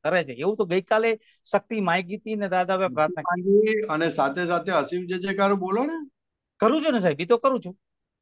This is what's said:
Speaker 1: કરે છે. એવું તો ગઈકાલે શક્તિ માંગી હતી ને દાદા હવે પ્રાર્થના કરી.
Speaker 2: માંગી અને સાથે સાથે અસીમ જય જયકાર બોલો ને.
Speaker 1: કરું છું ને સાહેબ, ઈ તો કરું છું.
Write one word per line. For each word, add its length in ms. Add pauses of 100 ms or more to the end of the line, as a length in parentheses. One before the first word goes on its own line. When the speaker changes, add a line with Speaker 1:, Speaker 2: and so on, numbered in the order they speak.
Speaker 1:
કરે 200
છે. 80
એવું 260
તો 80
ગઈકાલે 540 (320)
શક્તિ 300
માંગી 340
હતી 200
ને 140
દાદા 240
હવે 140
પ્રાર્થના 340
કરી. 200
Speaker 2:
માંગી 480
અને 200
સાથે 360
સાથે 260
અસીમ 340
જય 140
જયકાર 360
બોલો 300
ને. 240 (500)
Speaker 1:
કરું 260
છું 80
ને 60
સાહેબ, 220
ઈ 40
તો 120
કરું 220
છું. 180 (440)